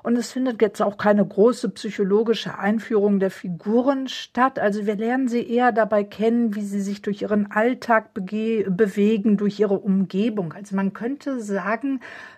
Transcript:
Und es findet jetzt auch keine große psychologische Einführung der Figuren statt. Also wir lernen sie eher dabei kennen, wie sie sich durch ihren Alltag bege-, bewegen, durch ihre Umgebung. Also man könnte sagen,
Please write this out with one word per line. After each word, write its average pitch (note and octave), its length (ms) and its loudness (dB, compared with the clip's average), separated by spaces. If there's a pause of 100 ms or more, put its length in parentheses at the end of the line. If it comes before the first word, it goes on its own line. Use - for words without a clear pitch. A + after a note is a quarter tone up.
Und A#3 140 0
es A#3 160 -4
findet B3+ 300 -4
jetzt G#3 180 2
auch G3+ 160 0
keine G#3 300 4
große A3+ 440 2
psychologische G#3 880 0
Einführung G#3 640 2
der F#3+ 100 2
Figuren A#3+ 800 0
statt. - 500 -2
Also G3+ 280 0
wir G#3 100 0
lernen B3 320 0
sie A#3 180 -2
eher A#3+ 240 2
dabei G#3+ 320 2
kennen, A3+ 520 0
wie G#3+ 80 -6
sie G3+ 180 -4
sich G3+ 220 -6
durch G3+ 180 -4
ihren G3+ 300 0
Alltag A3+ 640 0
bege-, G#3+ 560 -2
bewegen, G#3 640 2
durch G3+ 240 0
ihre G3 180 2
Umgebung. G3 760 -2
Also G3 220 -10
man G3 160 0
könnte C4 480 -6
sagen, G#3+ 600 -4 (380)